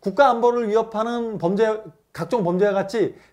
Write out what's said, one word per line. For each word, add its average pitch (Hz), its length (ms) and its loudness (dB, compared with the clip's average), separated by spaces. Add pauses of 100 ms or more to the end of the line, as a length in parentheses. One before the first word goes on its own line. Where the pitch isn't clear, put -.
국가 247 280 4
안보를 240 380 2
위협하는 220 680 -2
범죄, 214 440 0 (300)
각종 180 320 -4
범죄와 185 300 2
같이 196 420 -2 (180)